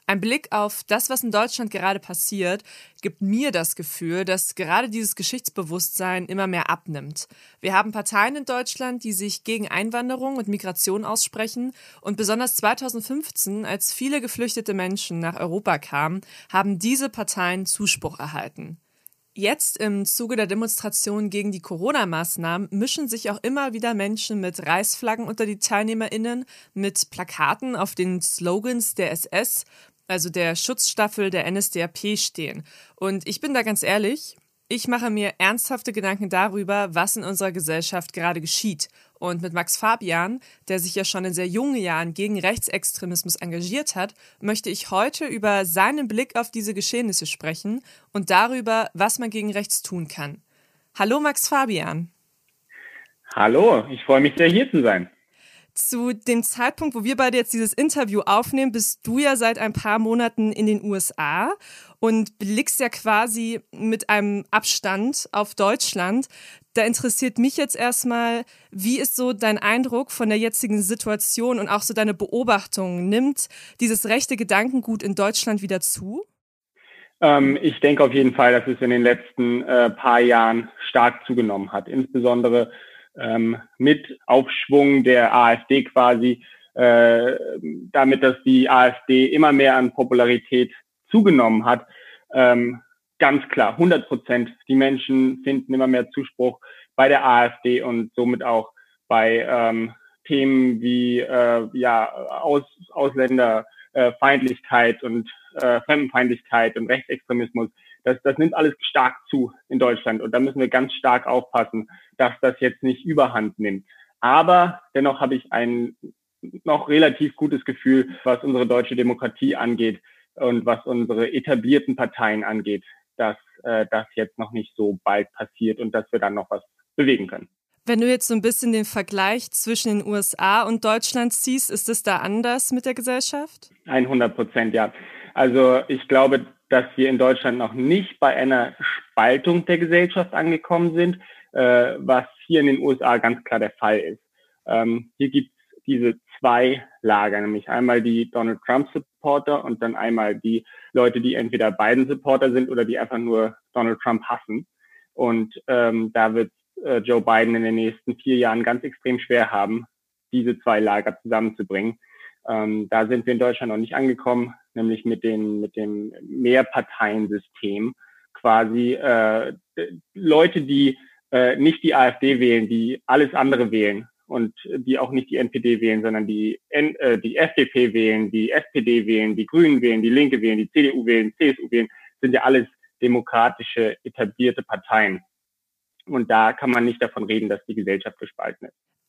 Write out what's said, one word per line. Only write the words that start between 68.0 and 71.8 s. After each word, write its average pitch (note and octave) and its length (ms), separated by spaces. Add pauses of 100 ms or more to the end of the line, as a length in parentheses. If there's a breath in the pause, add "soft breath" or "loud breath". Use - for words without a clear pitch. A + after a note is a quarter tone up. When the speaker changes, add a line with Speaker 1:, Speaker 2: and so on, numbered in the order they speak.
Speaker 1:
wie G#3+ 280
ist - 160
so B3+ 160
dein G#3+ 260
Eindruck A#3+ 540
von A3+ 160
der G#3+ 120
jetzigen A3 420
Situation A3 800
und G#3 100
auch G3+ 140